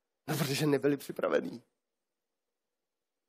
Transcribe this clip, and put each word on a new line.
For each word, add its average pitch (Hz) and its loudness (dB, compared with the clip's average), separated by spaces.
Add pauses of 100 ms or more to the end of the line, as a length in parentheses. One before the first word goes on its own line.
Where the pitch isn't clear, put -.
(280)
No, 151 -2
protože 139 0
nebyli 143 4
připravení. - -2 (1700)